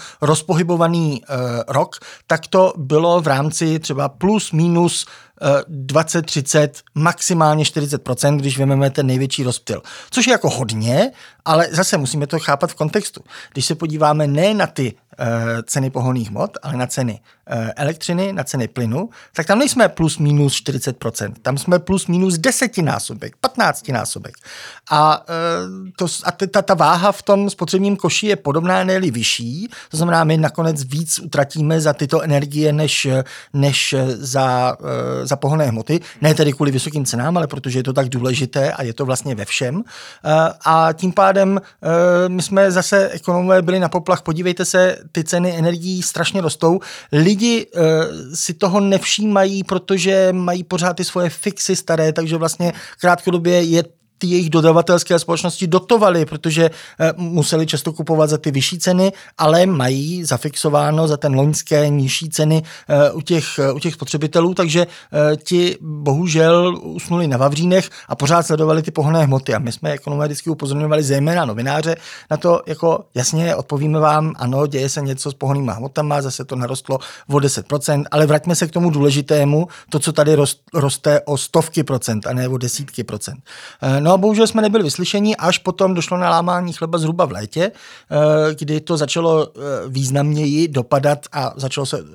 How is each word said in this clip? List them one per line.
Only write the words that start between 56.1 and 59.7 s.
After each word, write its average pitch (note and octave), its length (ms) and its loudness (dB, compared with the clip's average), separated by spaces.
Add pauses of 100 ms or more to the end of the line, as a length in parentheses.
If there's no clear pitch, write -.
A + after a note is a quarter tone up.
protože, D#3 440 0 (300)
eh, D#3+ 160 2
museli E3 500 0
často D#3+ 260 -4
kupovat D#3 380 0
za D3+ 80 2
ty D3+ 120 -4
vyšší C#3 280 -2
ceny, F#3 340 2 (260)
ale E3 280 4
mají D3+ 580 -2